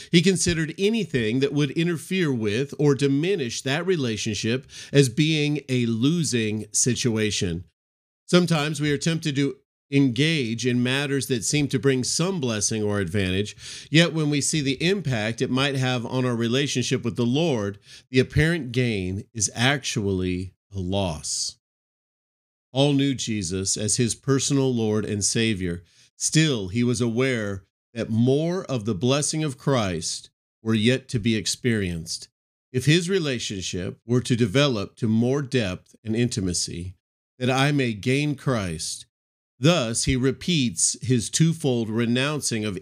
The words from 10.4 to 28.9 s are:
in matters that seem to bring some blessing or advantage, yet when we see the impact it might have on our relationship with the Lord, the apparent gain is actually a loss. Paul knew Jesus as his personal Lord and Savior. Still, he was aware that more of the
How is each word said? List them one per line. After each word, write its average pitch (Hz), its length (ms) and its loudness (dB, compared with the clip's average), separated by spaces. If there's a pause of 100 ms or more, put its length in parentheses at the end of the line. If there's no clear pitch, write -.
in 123 160 2
matters 135 460 0
that 120 180 -2
seem 147 220 0
to 135 100 -2
bring 127 260 2
some 175 380 -2
blessing 110 400 -2
or 104 180 0
advantage, 95 560 0 (360)
yet 165 200 4
when 156 160 0
we 147 140 0
see 160 180 -2
the 135 220 -2
impact 131 580 0
it 127 120 -2
might 135 240 0
have 127 320 -2
on 127 180 0
our 123 100 0
relationship 120 680 0
with 110 120 -4
the 120 100 0
Lord, 120 520 0 (320)
the 127 80 0
apparent 143 540 2
gain 107 520 -2 (100)
is 101 200 -2
actually 98 1000 -2 (200)
a 98 80 -8
loss. 90 800 -4 (1120)
Paul 143 220 4
knew 139 200 2
Jesus 95 640 -4
as 107 200 -2
his 120 180 0
personal 135 580 0
Lord 107 320 0
and 104 180 -4
Savior. 92 600 0 (320)
Still, 131 540 0
he 120 140 0
was 120 160 2
aware 113 680 -2 (260)
that 110 160 -4
more 139 560 2
of 123 200 -4
the 110 100 0